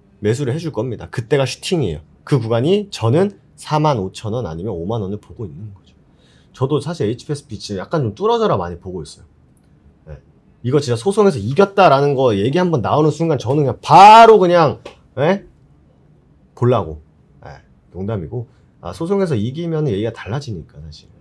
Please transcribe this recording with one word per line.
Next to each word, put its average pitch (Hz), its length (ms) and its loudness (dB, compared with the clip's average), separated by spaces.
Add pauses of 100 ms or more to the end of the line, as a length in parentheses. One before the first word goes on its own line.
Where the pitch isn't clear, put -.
(200)
매수를 120 340 -2
해줄 165 180 -8
겁니다. 101 400 -8
그때가 135 340 -2
슈팅이에요. 120 540 -4 (240)
그 139 160 2
구간이 127 520 0
저는 151 460 0 (180)
사만 151 440 -2
오천 95 340 -8
원 120 140 -6
아니면 85 260 -10
오만 95 280 -6
원을 98 180 -8
보고 95 260 -16
있는 98 280 -16
거죠. - 200 -20 (600)
저도 135 260 -2
사실 156 280 -6
에이치피에스피 123 520 -10
지금 98 200 -10
약간 156 220 -4
좀 107 140 -4
뚫어져라 214 400 -2
많이 87 240 -8
보고 90 240 -12
있어요. - 220 -20 (840)
네. 76 100 -18 (460)
이거 131 160 0
진짜 120 160 -2
소송에서 196 440 0
이겼다라는 143 760 2
거 123 220 2
얘기 123 200 0
한번 170 240 0
나오는 135 300 2
순간 160 260 -2
저는 139 260 -2
그냥 127 180 -2
바로 214 580 10
그냥, 175 400 2 (400)
예? 180 260 -2 (1080)
보려고. 101 460 0 (440)
예, - 40 -20 (420)
농담이고. 101 560 -8 (340)
아, 87 120 -12
소송에서 180 420 -4
이기면은 151 560 -4
얘기가 107 220 -4
달라지니까 101 680 -12
사실. 78 280 -20 (120)